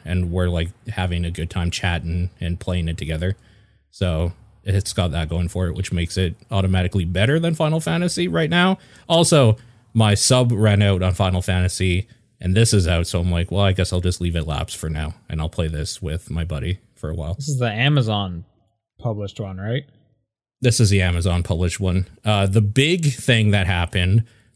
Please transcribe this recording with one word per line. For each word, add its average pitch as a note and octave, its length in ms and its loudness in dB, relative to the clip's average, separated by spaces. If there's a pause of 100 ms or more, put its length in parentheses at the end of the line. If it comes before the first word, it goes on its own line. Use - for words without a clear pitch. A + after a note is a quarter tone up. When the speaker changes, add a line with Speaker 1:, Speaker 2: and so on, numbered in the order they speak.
Speaker 1:
and F2 260 -2
we're, F2+ 180 0
like, E2+ 200 -2 (200)
having F2 360 -4
a E2 60 -4
good E2 180 -6
time F2 220 -2
chatting F2 580 -4 (100)
and E2+ 200 -4
playing F2+ 280 -4
it E2 100 -4
together. D#2+ 380 -4 (560)
So E2+ 420 -2 (300)
it's G2 300 -2
got F2+ 180 -2
that D#2+ 160 -4
going E2+ 220 -2
for F2+ 180 -2
it, E2 80 -4
which - 160 -6
makes F2 260 -4
it F2+ 180 -2 (140)
automatically F#2 540 0
better G2+ 360 0
than E3 160 0
Final D#3 260 0
Fantasy F3 460 -2
right E3 220 -2
now. F3+ 280 2 (320)
Also, D3 480 6 (360)
my G#2+ 200 6
sub B2 400 4
ran G#2 280 4
out G2 220 4
on F#2 100 2
Final F#2 280 2
Fantasy, F#2 680 0 (320)
and F2+ 160 0
this A2+ 180 4
is F#2 140 4
out, E2+ 200 2
so F2 120 -2
I'm F2+ 120 0
like, F2 200 -2
"Well, G2 120 2
I F#2+ 100 4
guess F2+ 180 0
I'll F2 100 -2
just F2+ 200 -2
leave E2+ 140 -2
it D#2 120 -4
lapse - 260 -6
for D#2+ 160 -6
now, D#2 260 -6 (120)
and D#2+ 140 -6
I'll D#2+ 80 -4
play E2 180 -4
this D2+ 340 -6
with D#2+ 280 -6
my E2 160 -4
buddy E2 340 -6 (160)
for D#2 140 -10
a D#2+ 60 -6
while." D#2+ 200 -6
Speaker 2:
This C#3+ 140 -10
is C3+ 100 -4
the A#2+ 120 0
Amazon G#2+ 720 -2 (540)
published G#2 400 -8
one, F#2+ 180 -10
right? A2+ 260 -6 (800)
Speaker 1:
This B2 180 2
is G#2+ 100 4
the G2 120 4
Amazon F2 420 0
published F2 380 -2
one. F#2 260 0 (160)
Uh, G2+ 240 2
the G#2 140 4
big C#3+ 520 2
thing A2 380 2
that F#2+ 160 2
happened F#2 560 2 (320)